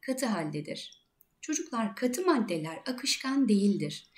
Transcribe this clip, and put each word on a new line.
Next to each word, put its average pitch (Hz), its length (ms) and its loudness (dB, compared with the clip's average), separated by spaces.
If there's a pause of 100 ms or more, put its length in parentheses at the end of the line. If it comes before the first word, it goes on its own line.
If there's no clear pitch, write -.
katı 262 260 -2
haldedir. 151 720 -4 (420)
Çocuklar, 233 560 -2
katı 254 300 0
maddeler 180 600 2
akışkan 269 600 0
değildir. 196 580 2 (120)